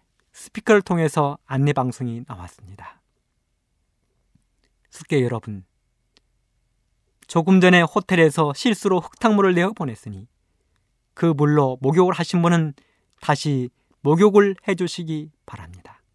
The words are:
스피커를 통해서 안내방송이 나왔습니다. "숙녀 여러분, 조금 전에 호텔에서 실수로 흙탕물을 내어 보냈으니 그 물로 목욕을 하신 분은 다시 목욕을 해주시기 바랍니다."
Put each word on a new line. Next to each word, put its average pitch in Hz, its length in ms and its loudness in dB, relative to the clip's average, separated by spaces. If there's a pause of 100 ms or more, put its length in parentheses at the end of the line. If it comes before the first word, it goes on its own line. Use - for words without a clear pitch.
(320)
스피커를 - 520 0
통해서 151 640 -2
안내방송이 131 800 -2
나왔습니다. 92 720 -20 (1900)
"숙녀 156 300 -4
여러분, 110 440 -6 (1600)
조금 180 340 2
전에 180 220 6
호텔에서 160 720 0
실수로 190 460 -2
흙탕물을 196 560 0
내어 180 180 0
보냈으니 110 540 -12 (880)
그 165 100 -2
물로 147 560 2
목욕을 170 320 2
하신 175 300 -2
분은 165 320 0 (440)
다시 139 520 -4 (300)
목욕을 196 540 4 (120)
해주시기 165 640 -6 (160)
바랍니다." - 560 -20 (120)